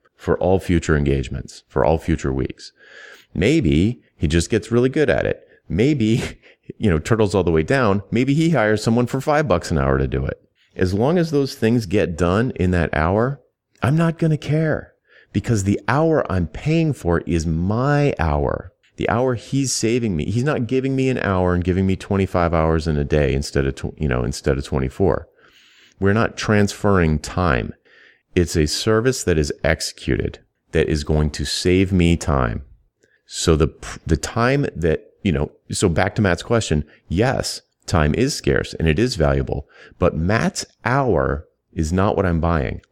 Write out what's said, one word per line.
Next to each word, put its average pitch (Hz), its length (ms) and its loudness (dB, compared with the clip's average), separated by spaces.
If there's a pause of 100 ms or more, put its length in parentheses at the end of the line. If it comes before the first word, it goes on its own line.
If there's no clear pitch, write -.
(160)
for - 220 -2
all 92 220 2
future 82 360 0
engagements, 69 720 -4
for - 160 -2
all 80 140 2
future 73 340 -2
weeks. - 400 -6 (600)
Maybe 104 680 2 (140)
he - 120 -4
just 82 220 0
gets 110 220 -2
really 123 180 2
good 143 200 0
at 65 160 0
it. - 200 -4 (220)
Maybe, 110 540 2 (300)
<laughs> - 260 -20
you 107 120 0
know, 80 100 2
turtles 107 360 0
all 92 80 4
the 85 80 2
way 80 120 2
down. 104 460 0
Maybe 131 240 0
he 160 180 2
hires 107 320 2
someone 120 240 2
for 135 120 -4
five 151 280 0
bucks 90 220 0
an 85 80 0
hour 67 200 2
to 69 100 0
do 65 180 -2
it. - 140 -6 (360)
As 92 180 0
long 127 240 0
as 160 140 0
those 143 240 -2
things 113 300 0
get 85 320 -2
done 95 380 2
in 90 160 0
that 87 240 0
hour, 107 460 0 (420)
I'm 143 140 2
not 165 220 0
gonna 160 180 0
care, 151 560 -4 (400)
because 104 300 0
the 101 240 0
hour 151 440 2
I'm 90 160 0
paying 160 460 0
for 85 280 0
is 80 240 -2
my 117 720 0
hour. 71 520 -2 (260)
The - 120 -2
hour 123 240 0
he's 131 400 -4
saving 117 420 0
me. 73 100 -2
He's 120 180 -2
not 131 240 -2
giving 131 280 -2
me 131 140 0
an 127 80 -2
hour 92 380 2
and 90 80 0
giving 90 240 2
me 95 80 2
twenty-five 90 580 0
hours 80 340 2
in 76 100 0
a 71 60 0
day 71 300 2
instead 69 320 -2
of 67 80 -2
tw-, - 240 -10
you 76 100 -2
know, 62 160 0
instead 69 360 -2
of 69 40 -6
twenty-four. 69 640 -2 (720)
We're 98 140 2
not 110 240 0
transferring 98 800 2
time. 67 560 -2 (600)
It's 87 200 0
a 78 120 2
service 113 560 0
that 82 160 2
is 71 120 0 (120)
executed - 760 -2 (320)
that 80 160 0
is 73 160 -2
going 76 280 0
to 73 140 -6
save 92 460 2
me 85 240 4
time. 65 480 -2 (640)
So - 300 0
the, 73 140 2 (360)
the 78 120 0
time 131 580 -2
that, 78 300 -2 (180)
you 98 80 2
know, 71 200 -2 (200)
so - 180 0
back 92 260 0
to 113 60 0
Matt's 92 220 0
question, 82 420 0 (220)
yes, 98 540 -2 (260)
time 76 280 2
is 135 200 0
scarce - 400 -2
and 80 120 0
it 80 120 2
is 123 160 0
valuable, 69 520 0 (320)
but - 160 2
Matt's 104 500 -2 (200)
hour 85 640 0 (260)
is 80 200 -2
not 95 240 2
what 95 80 0
I'm 82 160 0
buying. 82 400 -2 (100)